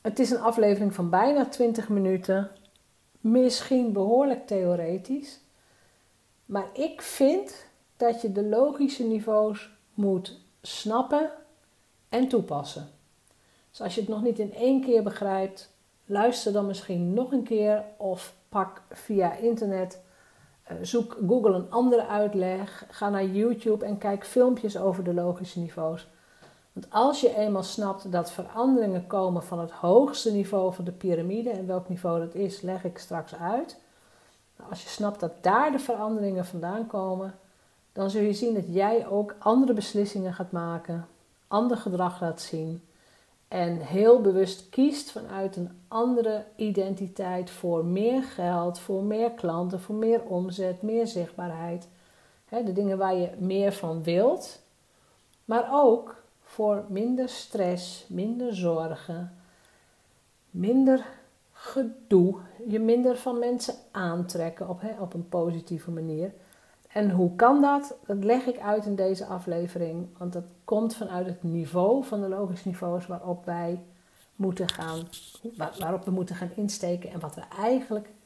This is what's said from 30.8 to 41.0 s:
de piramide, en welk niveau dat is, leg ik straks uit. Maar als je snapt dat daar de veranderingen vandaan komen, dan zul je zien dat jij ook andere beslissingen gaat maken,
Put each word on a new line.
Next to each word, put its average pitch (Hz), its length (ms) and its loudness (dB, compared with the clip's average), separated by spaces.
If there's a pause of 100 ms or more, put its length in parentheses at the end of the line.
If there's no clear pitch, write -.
de 175 60 -6
piramide, 185 580 -2
en 190 180 -4
welk 180 220 -4
niveau 170 300 -2
dat 165 160 -8
is, 190 260 -4
leg 180 220 -6
ik 180 140 -6
straks - 380 -10
uit. 196 420 -4 (800)
Maar - 140 -20
als 180 140 -12
je - 60 -16
snapt 208 300 -4
dat - 240 -8
daar 247 280 4
de 262 80 -2
veranderingen 208 680 -2
vandaan 185 420 -6
komen, 190 480 -6 (560)
dan 196 180 -2
zul 208 120 0
je 208 120 4
zien 226 200 0
dat 175 200 -2
jij 208 340 2
ook 202 320 -2
andere 240 340 6
beslissingen 202 600 -2
gaat 180 180 -8
maken, 170 560 -6 (400)